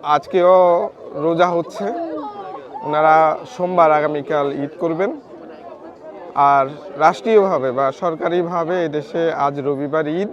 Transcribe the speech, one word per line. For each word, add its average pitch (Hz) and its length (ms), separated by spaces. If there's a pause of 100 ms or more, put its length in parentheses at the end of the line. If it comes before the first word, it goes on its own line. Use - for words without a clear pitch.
আজকেও 175 840 (240)
রোজা 165 340
হচ্ছে, 170 360 (960)
ওনারা 156 560 (200)
সোমবার 180 340
আগামীকাল 147 640
ঈদ 143 160 (100)
করবেন। 185 400 (1160)
আর 143 300 (320)
রাষ্ট্রীয়ভাবে 180 760
বা 131 200
সরকারিভাবে 170 960
এদেশে 156 480
আজ 143 260
রবিবার 143 480
ঈদ 180 260